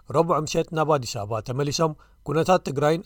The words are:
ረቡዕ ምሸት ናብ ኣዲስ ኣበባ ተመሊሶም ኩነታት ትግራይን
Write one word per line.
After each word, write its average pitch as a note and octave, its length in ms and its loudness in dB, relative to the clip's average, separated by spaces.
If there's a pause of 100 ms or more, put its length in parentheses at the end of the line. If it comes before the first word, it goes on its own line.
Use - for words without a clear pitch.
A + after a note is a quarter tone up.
ረቡዕ D#3+ 320 2
ምሸት D#3 300 -2
ናብ D#3 200 0
ኣዲስ C3+ 240 0
ኣበባ A2 260 -4
ተመሊሶም C#3+ 560 -2 (280)
ኩነታት E3 400 2
ትግራይን D3+ 400 0